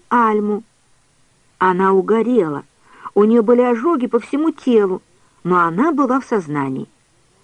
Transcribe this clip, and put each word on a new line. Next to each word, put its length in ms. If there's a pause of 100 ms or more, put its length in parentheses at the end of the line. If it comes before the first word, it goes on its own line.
Альму. 540 (960)
Она 340
угорела, 720 (500)
у 100
неё 180
были 200
ожоги 440
по 140
всему 320
телу, 500 (400)
но 180
она 320
была 280
в 40
сознании. 640 (560)